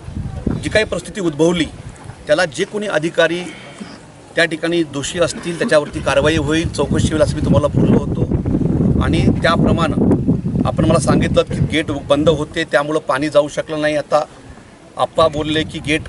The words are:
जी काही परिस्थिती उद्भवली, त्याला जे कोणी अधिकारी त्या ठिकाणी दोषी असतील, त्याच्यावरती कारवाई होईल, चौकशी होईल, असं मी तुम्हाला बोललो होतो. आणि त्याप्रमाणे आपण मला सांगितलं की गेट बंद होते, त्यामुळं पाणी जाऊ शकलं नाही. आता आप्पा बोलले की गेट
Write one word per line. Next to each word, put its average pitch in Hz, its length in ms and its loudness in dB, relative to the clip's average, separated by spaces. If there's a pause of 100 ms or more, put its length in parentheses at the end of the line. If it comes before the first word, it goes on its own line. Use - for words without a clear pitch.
(640)
जी 151 40 -2
काही 214 160 2
परिस्थिती 190 360 -8
उद्भवली, 165 440 2 (600)
त्याला 170 180 2
जे 175 200 -4
कोणी 208 220 -6
अधिकारी 170 560 0 (920)
त्या 165 80 2
ठिकाणी 165 380 -2
दोषी 143 380 -4
असतील, 165 380 -2
त्याच्यावरती 151 420 0
कारवाई 143 360 2
होईल, 156 360 0
चौकशी 147 380 0
होईल, 156 120 2
असं 147 140 0
मी 151 80 -2
तुम्हाला 143 220 4
बोललो - 320 4
होतो. - 240 -2 (800)
आणि 160 240 2 (160)
त्याप्रमाणे - 760 2 (480)
आपण - 180 0
मला 160 140 4
सांगितलं 160 440 2
की - 300 0
गेट 156 140 0
बंद 147 420 2
होते, 151 360 0
त्यामुळं 151 340 0
पाणी 147 300 -2
जाऊ 147 200 4
शकलं 151 320 -6
नाही. 151 160 0
आता 147 280 0 (720)
आप्पा 160 320 2
बोलले 151 340 -2
की 156 160 -6
गेट 147 300 -2